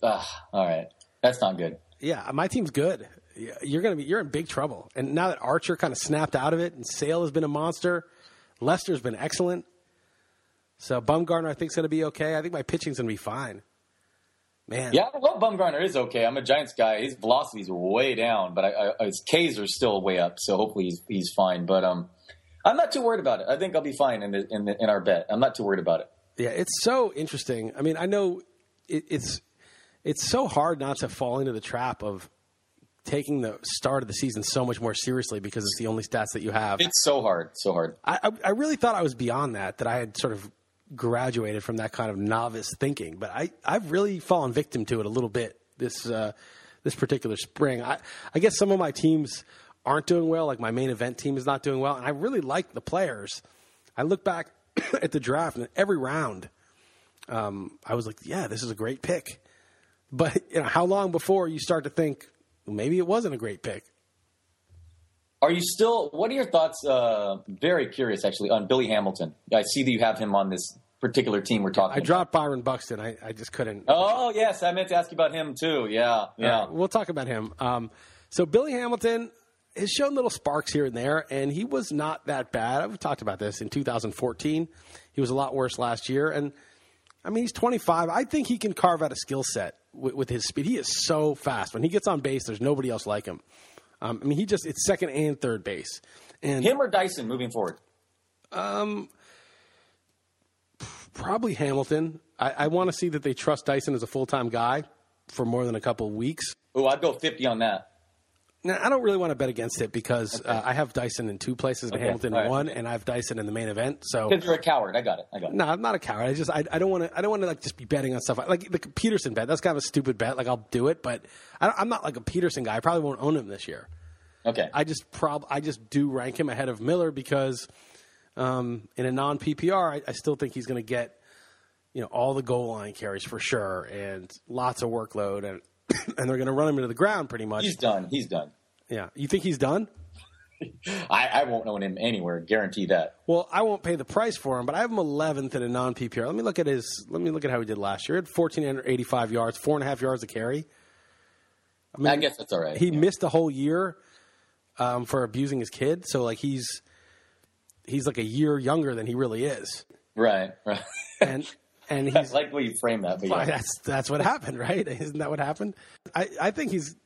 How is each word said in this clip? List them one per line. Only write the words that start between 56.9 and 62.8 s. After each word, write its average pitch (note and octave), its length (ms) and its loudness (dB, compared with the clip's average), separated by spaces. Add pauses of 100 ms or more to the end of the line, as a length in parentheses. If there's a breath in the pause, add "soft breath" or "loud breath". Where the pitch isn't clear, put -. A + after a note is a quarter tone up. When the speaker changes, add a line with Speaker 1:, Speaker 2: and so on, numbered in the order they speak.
Speaker 2:
um, G2+ 560 -6
I A2+ 100 -2
was A#2+ 100 -4
like, A2 180 -12
"Yeah, F3+ 240 -4
this A2 140 -6
is A#2+ 80 -6
a A2 60 -6
great A2+ 260 -6
pick." - 400 -4 (680 soft breath)
But, C3+ 400 2
you E3 100 2
know, C#3 60 -2
how E3+ 160 4
long F#3+ 300 2
before F#3 340 2
you D#3+ 120 -4
start D#3+ 260 0
to C#3+ 40 -4
think, D#3 380 0 (400)
"Maybe A2 300 0